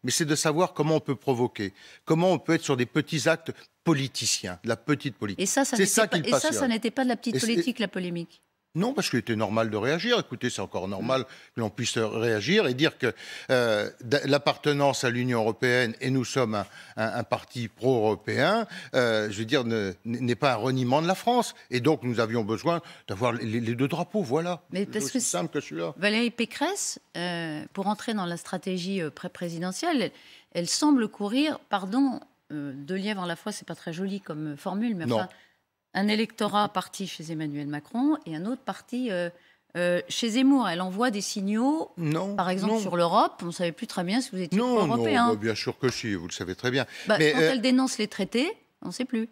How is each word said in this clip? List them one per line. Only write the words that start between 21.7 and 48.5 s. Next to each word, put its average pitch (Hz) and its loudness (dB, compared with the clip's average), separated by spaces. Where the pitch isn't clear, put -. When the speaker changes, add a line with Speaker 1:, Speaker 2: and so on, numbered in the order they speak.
Speaker 1:
Et 123 0
donc, 139 2
nous 120 0
avions 113 2
besoin 123 -2
d'avoir 110 0
les, 117 -4
les, 113 -2
les 117 -2
deux 131 0
drapeaux, 175 -2
voilà. 160 -2
Speaker 2:
Mais 180 -4
Speaker 1:
C'est 208 -2
Speaker 2:
parce 208 -4
Speaker 1:
aussi - -6
Speaker 2:
que 262 0
Speaker 1:
simple 175 -4
que 147 -2
celui-là. 165 -8
Speaker 2:
Valérie 214 0
Pécresse, - -4
euh, 170 -6
pour 196 -4
entrer 214 -2
dans 196 -2
la 170 -4
stratégie, 185 -4
euh, 151 -2
pré-présidentielle, 180 -4
elle, 175 -2
elle 175 -4
semble 269 4
courir, 247 0
pardon, 214 0
euh, 143 -8
deux 143 -6
lièvres 196 -4
à 175 -4
la 170 -4
fois, 208 -8
c'est - -12
pas 170 -10
très 165 -8
joli 190 -4
comme, 156 -8
euh, 147 -8
formule, 208 -4
mais 165 -4
Speaker 1:
Non. 120 2
Speaker 2:
enfin, 185 -4
un 202 2
électorat 208 0
parti 185 -6
chez 160 -10
Emmanuel 147 -4
Macron 170 0
et 160 -8
un 165 -6
autre 254 -6
parti, 240 -6
euh, 175 -2
euh, 175 2
chez 233 -2
Zemmour. 262 6
Elle 170 -2
envoie 190 0
des 202 -4
signaux. 220 0
Speaker 1:
Non, 175 -2
Speaker 2:
Par 185 4
exemple, 196 2
Speaker 1:
non. 226 4
Speaker 2:
sur 180 -2
l'Europe, 185 4
on 170 -4
savait 170 -2
plus 220 -10
très - -4
bien 196 2
si 247 -4
vous 185 -4
étiez 180 0
Speaker 1:
Non, 247 4
non, 208 4
Speaker 2:
pro-européen. 233 4
Speaker 1:
bah, 226 4
bien 110 0
sûr - -4
que 131 2
si, 110 -2
vous 87 -6
le 85 -8
savez 92 -6
très 127 -2
bien. 127 2
Speaker 2:
Bah, 214 4
Speaker 1:
Mais, 156 6
Speaker 2:
quand 139 2
Speaker 1:
euh, 160 6
Speaker 2:
elle 247 -2
dénonce 254 2
les 214 -2
traités, 240 -2